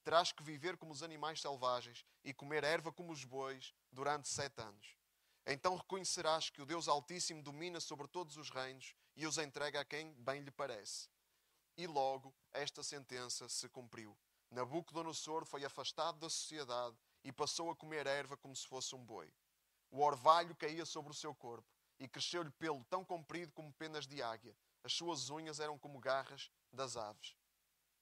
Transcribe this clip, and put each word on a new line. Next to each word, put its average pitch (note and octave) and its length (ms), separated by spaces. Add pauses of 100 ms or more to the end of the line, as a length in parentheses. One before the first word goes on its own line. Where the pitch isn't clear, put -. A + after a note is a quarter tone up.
terás E3 300
que D#3 100
viver D#3 320
como D#3+ 160
os C#3+ 120
animais D#3 360
selvagens B2 640 (200)
e C3+ 100
comer C#3+ 300
erva D#3+ 280
como E3+ 220
os C#3 100
bois C3 500 (180)
durante C#3 360
sete C#3 320
anos. G#2+ 380 (480)
Então D#3+ 300
reconhecerás E3 720
que - 120
o C#3 40
Deus D#3+ 240
Altíssimo D#3 520
domina D#3 380
sobre C#3+ 280
todos D#3+ 280
os C#3+ 140
reinos C3 460 (200)
e D3 100
os D3 120
entrega D3 420
a C#3 60
quem D#3 300
bem C3+ 260
lhe C#3 100
parece." B2 560 (680)
E E3+ 80
logo C3+ 480 (180)
esta C#3+ 300
sentença B2+ 680
se A#2+ 220
cumpriu. A2+ 480 (320)
Nabucodonosor D#3 960
foi C#3+ 180
afastado D#3 540
da D#3+ 120
sociedade B2 680 (260)
e C3+ 80
passou E3 380
a D#3 60
comer D#3 320
erva C#3 280
como C3+ 200
se - 100
fosse C3 300
um B2+ 100
boi. F#2+ 260 (600)
O C3 100
orvalho D3+ 540
caía D#3+ 320
sobre D3 240
o C#3+ 40
seu D3+ 200
corpo A#2 340 (300)
e C3 80
cresceu-lhe D#3+ 440
pelo D3 340
tão F#3 200
comprido E3 480
como D3+ 200
penas D#3 340
de C#3 160
águia. A2+ 340 (260)
As B2 100
suas D#3 360
unhas D3+ 300
eram D3+ 180
como C#3+ 220
garras C3 520 (200)
das B2 260
aves. G#2+ 380 (680)